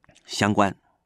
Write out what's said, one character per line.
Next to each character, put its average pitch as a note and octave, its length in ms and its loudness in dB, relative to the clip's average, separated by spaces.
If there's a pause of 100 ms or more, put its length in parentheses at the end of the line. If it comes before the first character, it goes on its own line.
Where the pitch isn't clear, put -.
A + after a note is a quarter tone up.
(260)
相 G#2 260 -2
关。 G2+ 240 0 (300)